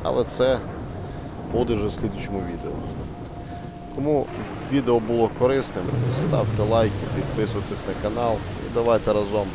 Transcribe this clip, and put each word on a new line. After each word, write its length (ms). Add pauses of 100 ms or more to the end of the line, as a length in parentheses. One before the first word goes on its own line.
Але 200
це 360 (920)
буде 240
вже 120
в 60
слідуючому 460
відео. 320 (1200)
Кому 300 (460)
відео 280
було 300 (100)
корисним, 460 (420)
ставте 360
лайки, 420 (100)
підписуйтесь 720
на 220
канал 260
і 380
давайте 400
разом 420